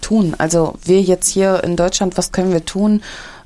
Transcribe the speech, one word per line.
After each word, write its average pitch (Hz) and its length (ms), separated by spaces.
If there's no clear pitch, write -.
tun? 202 380
Also 165 360
wir 185 180
jetzt 185 260
hier 190 340
in 175 140
Deutschland, 180 420
was 180 140
können 185 180
wir 165 140
tun, 208 380